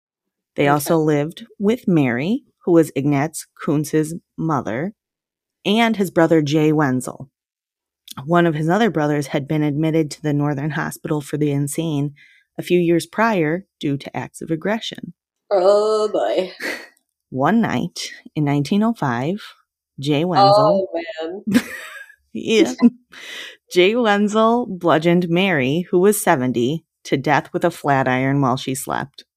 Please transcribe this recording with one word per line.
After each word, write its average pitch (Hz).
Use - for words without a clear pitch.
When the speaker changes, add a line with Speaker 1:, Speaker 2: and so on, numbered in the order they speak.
Speaker 1:
They 139
Speaker 2:
Okay. 143
Speaker 1:
also 147
lived 156
with 214
Mary, 151
who 190
was 165
Ignatz 143
Coons's 156
mother, 151
and 226
his 190
brother 165
Jay 151
Wenzel. 135
One 170
of 160
his 156
other 202
brothers 147
had 143
been 156
admitted 151
to -
the 151
Northern 147
Hospital 151
for 143
the 147
Insane 143
a 165
few 175
years 165
prior 190
due 143
to -
acts 131
of -
aggression. 170
Speaker 2:
Oh, 208
boy. 156
Speaker 1:
One 151
night 165
in 151
nineteen 143
oh 226
five, 139
Jay 143
Wenzel 196
Speaker 2:
Oh, -
man. 240
Speaker 1:
<laughs> -
Yeah. 226
Jay 180
Wenzel 220
bludgeoned 175
Mary, 170
who 185
was 208
seventy, 127
to -
death 143
with 175
a 175
flat 139
iron 135
while 131
she 131
slept. -